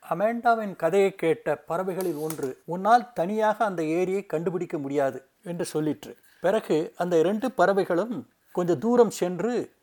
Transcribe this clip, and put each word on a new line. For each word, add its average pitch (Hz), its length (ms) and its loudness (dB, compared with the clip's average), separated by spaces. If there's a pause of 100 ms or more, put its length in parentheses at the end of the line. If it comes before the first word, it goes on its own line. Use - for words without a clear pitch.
(100)
அமாண்டாவின் 226 640 0
கதையை 190 380 2
கேட்ட 156 420 0
பறவைகளில் 180 580 -4
ஒன்று, 147 500 -6
"உன்னால் 196 480 2
தனியாக 214 520 0
அந்த 175 200 -2
ஏரியை 185 420 -2
கண்டுபிடிக்க 170 520 -4
முடியாது" 139 460 -2 (180)
என்று 175 320 -8
சொல்லிற்று. 151 420 -4 (240)
பிறகு 185 560 0
அந்த 175 220 0
இரண்டு 208 340 2
பறவைகளும் 185 760 0 (240)
கொஞ்ச 175 240 0
தூரம் 226 340 4
சென்று 180 640 -4 (100)